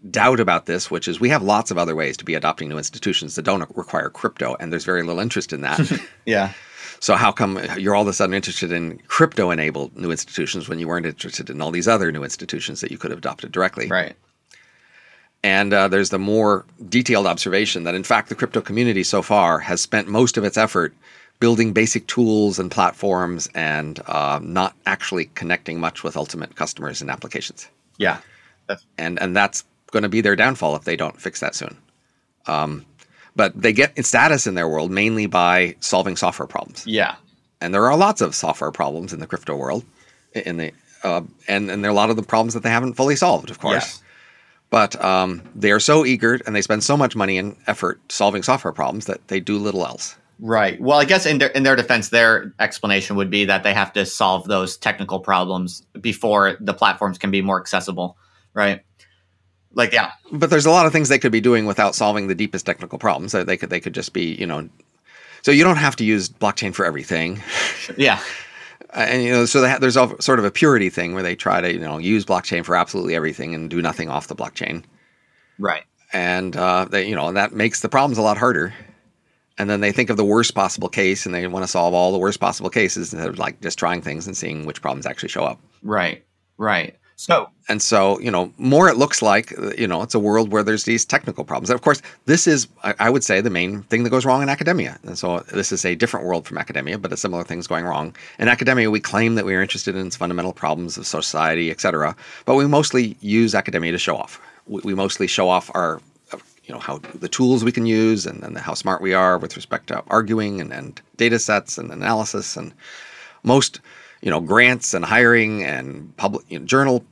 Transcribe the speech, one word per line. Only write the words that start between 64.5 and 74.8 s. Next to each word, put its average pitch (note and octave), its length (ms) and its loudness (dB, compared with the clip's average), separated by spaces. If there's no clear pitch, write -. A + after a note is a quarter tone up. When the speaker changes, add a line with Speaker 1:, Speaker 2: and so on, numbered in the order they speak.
Speaker 1:
so C#3+ 100 4
you C#3+ 100 8
don't F3 140 8
have D3 200 2
to A2+ 80 -2
use G#2 240 2
blockchain G2+ 460 -2
for G2 100 0
everything. E2 560 -2
Speaker 2:
Yeah. B2 220 4
Speaker 1:
Uh, - 180 0
and, B2+ 140 2
you A#2+ 80 0
know, A#2+ 160 4
so C#3 140 4
they B2+ 100 6
ha-, C3+ 80 2
there's B2+ 180 2
a B2+ 240 4
sort B2+ 200 4
of G2+ 40 0
a G2+ 60 2
purity A2+ 400 4
thing F2 240 -4
where F#2+ 80 -4
they F2+ 140 -2
try F#2+ 240 2
to, F2 120 0
you F2 60 -2
know, D#2 200 -6
use G2 260 0
blockchain F2+ 400 -2
for F2 100 0
absolutely F2+ 400 0
everything D#2+ 400 -4
and D#2+ 160 -8
do E2+ 100 -2
nothing D#2+ 280 -4
off D2 180 -6
the D2+ 100 -12
blockchain. - 460 -8